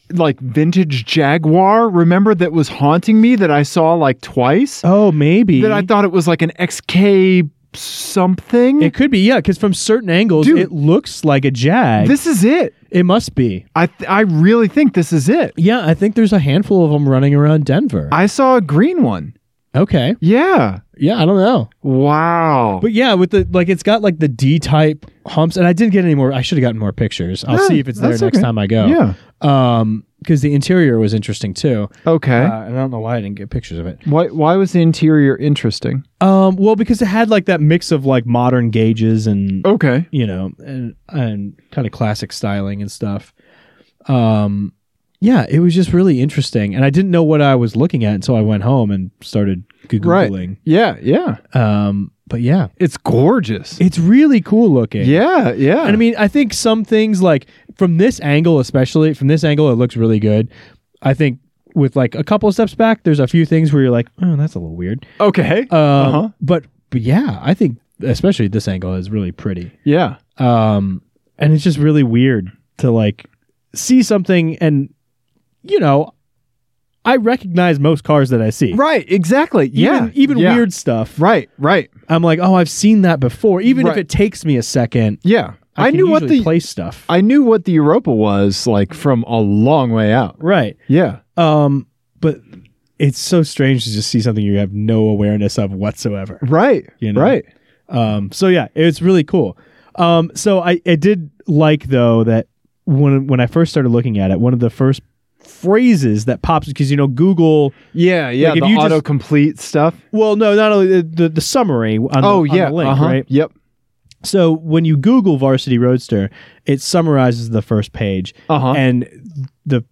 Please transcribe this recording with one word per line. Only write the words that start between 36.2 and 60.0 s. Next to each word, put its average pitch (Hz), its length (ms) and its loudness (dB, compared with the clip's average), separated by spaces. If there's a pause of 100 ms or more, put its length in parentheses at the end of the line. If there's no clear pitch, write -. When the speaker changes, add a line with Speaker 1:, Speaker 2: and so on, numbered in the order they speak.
Speaker 2:
Um, 190 360 2
well, 214 180 2
because 220 260 -2
it 220 60 -2
had, 220 240 0
like, 202 140 0
that 180 140 0
mix 160 320 0
of, 139 140 -2
like, 127 220 0
modern 120 420 0
gauges 110 560 0
and 98 400 -2
Speaker 1:
Okay. 165 460 0
Speaker 2:
you 123 160 -2
know, 95 240 -8 (120)
and, 127 300 -12 (160)
and 110 460 -8 (160)
kinda 113 180 -6
classic 107 420 -6
styling 101 480 -6
and 101 120 -10
stuff. 101 420 -10 (760)
Um, 107 640 -2 (460)
yeah, 202 300 2
it 151 120 2
was 175 120 2
just 180 200 0
really 175 280 2
interesting, 107 540 -2
and 131 80 0
I 139 60 2
didn't 180 220 0
know 170 120 2
what 151 180 2
I 139 140 2
was 117 200 -2
looking 131 280 -2
at 104 100 0
until 104 220 -2
I 110 60 0
went 104 220 0
home 117 280 0
and 92 180 -6 (120)
started 98 420 -4 (380)
Speaker 1:
Right. 170 300 2
Speaker 2:
Googling. 95 320 -8
Speaker 1:
Yeah, 175 380 0
yeah. 175 360 -2 (160)
Speaker 2:
Um, 104 580 -2 (180)
but 120 120 -6
yeah. 135 260 0 (100)
Speaker 1:
It's 175 180 -2
gorgeous. 127 840 -2
Speaker 2:
It's 170 180 0
really 247 400 4
cool 214 320 2
looking. 117 340 0
Speaker 1:
Yeah, 214 480 2
yeah. 143 320 0
Speaker 2:
And 220 40 0
I 208 80 2
mean, 233 200 2
I 208 120 0
think 285 240 -2
some 220 320 -2
things, 214 360 0
like, 160 260 0 (280)
from 175 220 0
this 208 240 2
angle, 151 380 2
especially, 147 540 0
from 135 140 -4
this 151 160 2
angle, 147 280 2
it 117 40 0
looks 120 220 -2
really 113 220 2